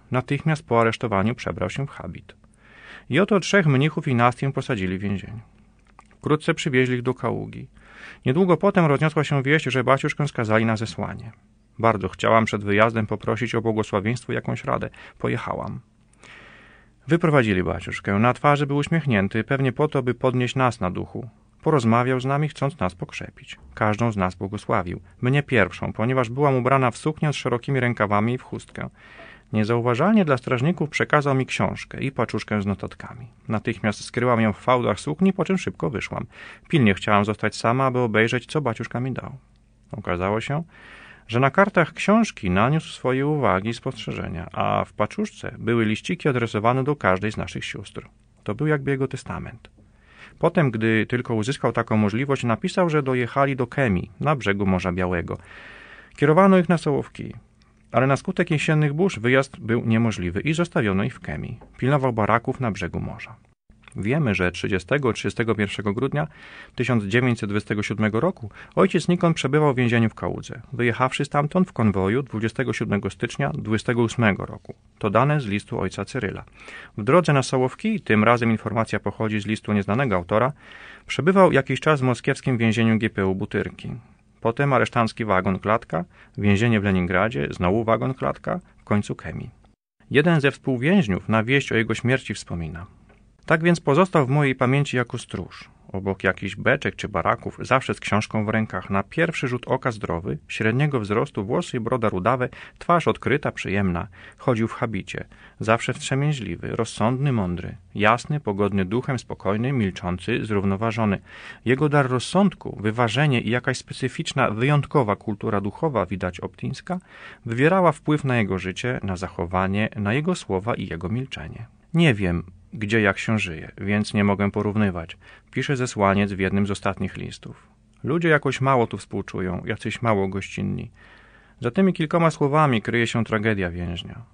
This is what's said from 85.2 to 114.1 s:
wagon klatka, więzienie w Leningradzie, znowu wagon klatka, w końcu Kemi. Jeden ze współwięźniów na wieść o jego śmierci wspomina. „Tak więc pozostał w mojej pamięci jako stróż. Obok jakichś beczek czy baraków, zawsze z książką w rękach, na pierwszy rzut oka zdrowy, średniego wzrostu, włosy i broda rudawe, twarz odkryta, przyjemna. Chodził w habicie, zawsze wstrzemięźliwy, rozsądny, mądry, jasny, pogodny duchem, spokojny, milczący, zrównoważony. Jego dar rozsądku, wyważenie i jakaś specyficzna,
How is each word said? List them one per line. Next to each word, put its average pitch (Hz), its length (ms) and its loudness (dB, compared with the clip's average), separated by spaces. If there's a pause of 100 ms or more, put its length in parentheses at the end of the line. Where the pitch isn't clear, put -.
wagon 95 340 2
klatka, 120 460 -2 (320)
więzienie 101 420 4
w 98 40 0
Leningradzie, 95 680 0
znowu 98 320 0
wagon 117 300 0
klatka, 139 460 -4 (180)
w - 60 -20
końcu 104 320 -2
Kemi. - 340 -10 (640)
Jeden 156 300 4
ze 135 100 4
współwięźniów 131 800 0
na 110 140 2
wieść 135 280 0
o 113 40 0
jego 113 180 0
śmierci 120 400 -2
wspomina. 82 520 -8 (600)
„Tak 160 180 2
więc 170 160 4
pozostał 151 460 2
w 120 40 -4
mojej 139 260 2
pamięci 131 420 0
jako 127 200 -4
stróż. - 520 -10 (220)
Obok 95 320 -4
jakichś 95 320 -2
beczek 113 400 0
czy - 120 -8
baraków, 101 540 -2
zawsze 127 320 0
z - 60 -6
książką 107 460 -2
w 104 40 -2
rękach, 110 400 -4
na 98 140 0
pierwszy 160 440 -4
rzut 123 200 -6
oka 131 240 -2
zdrowy, 98 460 -6 (100)
średniego 127 520 0
wzrostu, 104 460 -2
włosy 135 320 -2
i - 20 -2
broda 113 300 0
rudawe, 117 400 0 (280)
twarz 170 300 2
odkryta, 127 440 0
przyjemna. 92 560 -2 (300)
Chodził 113 300 0
w - 60 -8
habicie, - 520 -6 (340)
zawsze 113 340 2
wstrzemięźliwy, 131 840 -4
rozsądny, 127 560 0
mądry, 92 460 -2 (180)
jasny, 117 440 2
pogodny 98 460 0
duchem, 120 340 -2
spokojny, 110 540 -2
milczący, 98 720 -2
zrównoważony. 104 760 0 (460)
Jego 131 240 2
dar 139 200 2
rozsądku, - 720 0
wyważenie 117 600 2
i - 80 -2
jakaś 123 280 0
specyficzna, - 720 -2